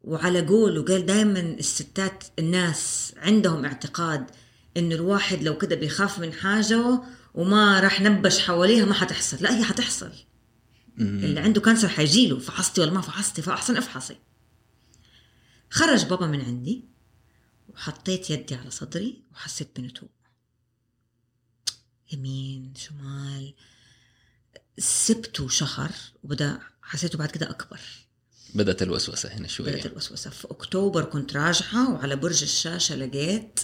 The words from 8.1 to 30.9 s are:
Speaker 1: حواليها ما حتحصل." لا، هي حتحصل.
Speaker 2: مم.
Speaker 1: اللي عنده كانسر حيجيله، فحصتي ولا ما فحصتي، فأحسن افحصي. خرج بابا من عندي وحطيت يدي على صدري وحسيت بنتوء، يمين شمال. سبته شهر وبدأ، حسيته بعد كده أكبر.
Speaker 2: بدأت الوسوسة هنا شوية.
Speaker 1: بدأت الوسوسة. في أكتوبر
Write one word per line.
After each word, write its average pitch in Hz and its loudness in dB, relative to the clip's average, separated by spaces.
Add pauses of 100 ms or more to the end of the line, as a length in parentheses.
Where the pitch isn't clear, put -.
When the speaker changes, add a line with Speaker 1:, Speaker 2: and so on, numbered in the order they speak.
Speaker 1:
حواليها 190 6
ما 196 2
حتحصل." - -2
لا، 226 4
هي 226 2
حتحصل. - -2 (840)
Speaker 2:
مم. 101 0
Speaker 1:
اللي - 0
عنده 208 4
كانسر 226 4
حيجيله، 156 4
فحصتي - -2
ولا 156 4
ما 185 0
فحصتي، 160 -6
فأحسن 190 -2
افحصي. - -8 (1500)
خرج 240 4
بابا 175 0
من 143 -2
عندي 123 -6 (840)
وحطيت - -8
يدي 143 -4
على 123 -14
صدري - -8
وحسيت - -12
بنتوء، - -14 (2000)
يمين 135 -10
شمال. 139 -12 (1200)
سبته - 0
شهر 139 -2 (320)
وبدأ، 143 -4 (220)
حسيته 160 -6
بعد 151 -4
كده - -8
أكبر. - -14 (760)
Speaker 2:
بدأت 98 2
الوسوسة - -2
هنا - -10
شوية. - -6
Speaker 1:
بدأت - -6
الوسوسة. - -10
في - -16
أكتوبر 185 0